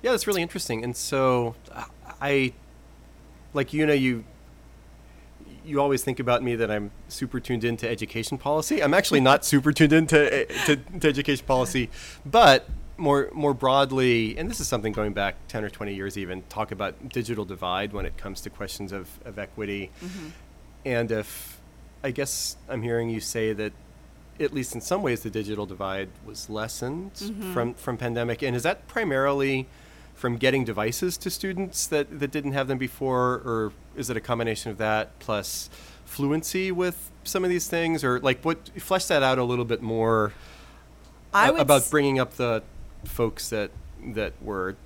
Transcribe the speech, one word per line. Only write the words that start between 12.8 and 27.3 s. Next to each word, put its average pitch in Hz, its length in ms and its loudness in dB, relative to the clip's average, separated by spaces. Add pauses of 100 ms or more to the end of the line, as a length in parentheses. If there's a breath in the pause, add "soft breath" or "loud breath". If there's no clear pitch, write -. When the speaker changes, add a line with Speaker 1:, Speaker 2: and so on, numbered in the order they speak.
Speaker 1:
more, 143 360 2
more 147 200 2
broadly, 127 840 2
and 170 120 -4
this 233 100 -8
is - 80 -6
something 110 260 -2
going 107 200 -2
back 101 220 -2 (120)
ten 110 160 -6
or 101 60 -4
twenty 101 260 -8
years 98 220 -6
even, 92 320 -8
talk 107 220 -6
about 98 380 -6
digital 113 360 -4
divide 92 480 -4
when 98 120 -4
it 82 120 -4
comes 95 240 -10
to 104 80 -10
questions 98 420 -10
of, 95 180 -10 (160)
of 107 140 -14
equity. 101 520 -8 (120 loud breath)
Speaker 2:
Mm-hmm. 180 240 -12 (580 loud breath)
Speaker 1:
And 117 260 -2
if, - 480 -8 (440)
I 139 80 -2
guess - 440 -4 (140)
I'm 120 140 -6
hearing 117 260 0
you 113 100 -2
say 110 340 -2
that 107 200 -4 (640)
at 151 140 0
least 131 220 -6
in 117 60 -8
some 190 200 -2
ways 120 220 -2
the 113 60 -6
digital 104 360 -4
divide 95 440 -6 (160)
was 107 240 -14
lessened 123 680 -8
Speaker 2:
Mm-hmm. 202 380 -8